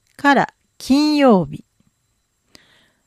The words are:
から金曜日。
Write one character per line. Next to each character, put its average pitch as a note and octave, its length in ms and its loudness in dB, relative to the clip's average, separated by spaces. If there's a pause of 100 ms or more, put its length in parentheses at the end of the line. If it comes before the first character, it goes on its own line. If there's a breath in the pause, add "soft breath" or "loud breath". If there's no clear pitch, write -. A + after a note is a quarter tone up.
(160)
か C#4+ 180 0
ら G3+ 200 -2 (240)
金 D4 380 -2
曜 A#3 300 2
日。 - 180 -16 (1400)